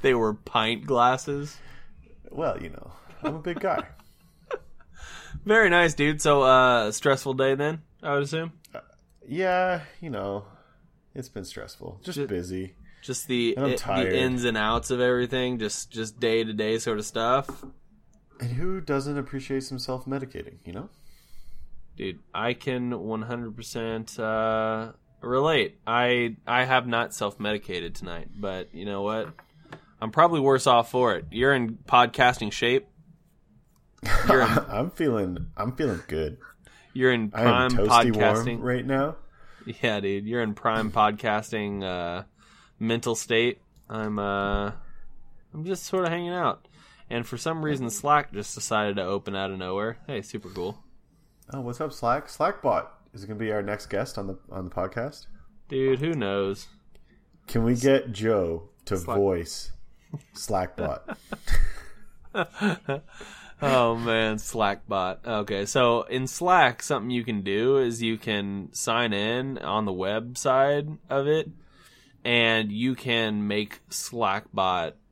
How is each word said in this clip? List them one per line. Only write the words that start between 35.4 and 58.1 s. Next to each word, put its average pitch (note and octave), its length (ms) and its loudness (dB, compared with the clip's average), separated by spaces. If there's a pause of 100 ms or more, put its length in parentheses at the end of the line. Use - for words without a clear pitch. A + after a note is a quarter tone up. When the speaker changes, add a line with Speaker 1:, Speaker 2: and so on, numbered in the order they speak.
Speaker 2:
I'm A#2 180 -4
feeling G#2+ 320 -2
good. D#2 300 -4 (560)
Speaker 1:
You're B2+ 180 4
in A2+ 220 0
Speaker 2:
I G#2+ 80 -2
am A#2+ 60 6
Speaker 1:
prime B2 240 4
Speaker 2:
toasty A#2+ 420 6
Speaker 1:
podcasting. A2 320 4 (140)
Speaker 2:
warm - 20 -8
right B2 240 -2
now. C#3 320 -2 (640)
Speaker 1:
Yeah, A2 180 0
dude, G2+ 260 -2
you're A#2 160 -2
in G#2+ 120 -2
prime A2 400 0
podcasting, G#2 880 0
uh, F2+ 400 -6 (560)
mental A#2 360 0
state. A#2 440 0 (300)
I'm, G#2+ 300 -4
uh, G2+ 480 0 (840)
I'm D#3 120 -8
just F#3 180 -6
sorta F#3 260 0
hanging F3 220 -4
out. F3 340 -2 (440)
And A#2+ 180 -4
for - 100 -10
some D#3+ 280 -4
reason, C3 240 -2
Slack C#3+ 420 2
just G2+ 240 -8
decided G#2+ 400 0
to G2 80 -2
open G2 320 -4
out G2 160 -4
of F#2+ 60 -8
nowhere. G2 400 -4 (100)
Hey, B2 140 -6
super - 260 -12
cool. F#2 340 -8 (680)
Speaker 2:
Oh, C3+ 100 -8
what's A#2+ 200 -8
up, D3 100 -4
Slack? C3 360 0
Slackbot D#3 600 0 (220)
is G2 140 -16
gonna G#2+ 140 -8
be A2 120 -2
our G#2 120 0
next G#2 240 -6
guest G#2 320 -4
on G2+ 80 -6
the, G2 100 -8 (140)
on F#2 140 -8
the F2+ 40 -10
podcast. A2+ 560 -6 (420)
Speaker 1:
Dude, C3+ 300 0
who D3+ 160 -2
knows? G2 540 -2 (800)
Speaker 2:
Can A#2 160 2
we A#2+ 100 4
get C3 380 4